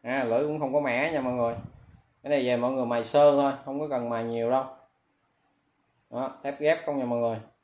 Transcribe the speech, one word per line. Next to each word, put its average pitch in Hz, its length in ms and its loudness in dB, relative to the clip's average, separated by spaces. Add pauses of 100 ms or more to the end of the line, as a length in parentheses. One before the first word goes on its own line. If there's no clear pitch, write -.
À, 127 220 -2
lưỡi 120 220 2
cũng 151 140 -4
không 131 120 -2
có 147 80 4
mẻ 139 320 0
nha 147 80 -2
mọi 127 120 -2
người. 120 220 -2 (680)
Cái 139 80 -8
này 135 160 2
về 123 100 2
mọi 123 160 0
người 131 140 -2
mài 117 180 0
sơ 147 320 8
thôi, 139 160 4 (120)
không 135 160 -6
có 151 80 -4
cần 123 200 -2
mài 117 160 -2
nhiều 117 260 -2
đâu. 131 140 2 (1500)
Đó, 131 320 -8
thép 139 180 -8
ghép 160 260 2
không 143 120 -4
nha 127 60 -2
mọi 120 140 -2
người. 113 200 -2 (240)